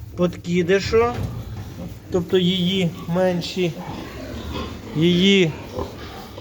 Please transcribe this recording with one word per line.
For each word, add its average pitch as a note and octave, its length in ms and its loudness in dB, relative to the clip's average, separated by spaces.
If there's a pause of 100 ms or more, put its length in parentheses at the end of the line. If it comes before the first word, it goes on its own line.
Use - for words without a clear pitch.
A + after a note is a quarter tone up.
(160)
подкидиша. F3+ 960 2 (1000)
Тобто F3+ 260 2
її F3+ 520 2 (180)
менші, F3+ 640 0 (1200)
її, F3 560 6 (880)